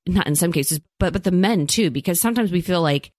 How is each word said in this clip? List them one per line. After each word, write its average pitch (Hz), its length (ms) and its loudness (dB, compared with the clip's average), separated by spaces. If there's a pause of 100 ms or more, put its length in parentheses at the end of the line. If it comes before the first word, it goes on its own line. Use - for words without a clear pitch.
not 180 200 0
in 147 80 0
some 170 180 0
cases, 151 280 -2 (180)
but, 180 140 0
but 185 120 -6
the 190 60 0
men 180 360 2
too, 170 240 0
because 160 300 -2
sometimes 226 300 0
we 175 100 2
feel 175 220 0
like, 143 360 0